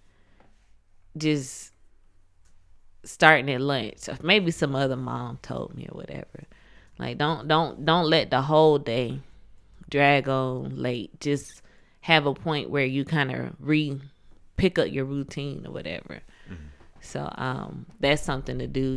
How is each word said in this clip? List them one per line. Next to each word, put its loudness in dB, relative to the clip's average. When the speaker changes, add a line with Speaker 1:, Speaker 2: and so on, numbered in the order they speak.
Speaker 1:
just -2
starting 4
at 0
lunch. -4
Maybe 4
some 0
other 0
mom -8
told -8
me -12
or -14
whatever. -14
Like, -6
don't, -2
don't, 0
don't 4
let 4
the 2
whole 6
day -4
drag 4
on -2
late. -6
Just -4
have 4
a 2
point -4
where 2
you 0
kinda -2
re-, 0
pick 2
up 4
your -2
routine -6
or -12
whatever. -10
Speaker 2:
Mm-hmm. -14
Speaker 1:
So, -8
um, -8
that's 2
something -4
to -6
do. 0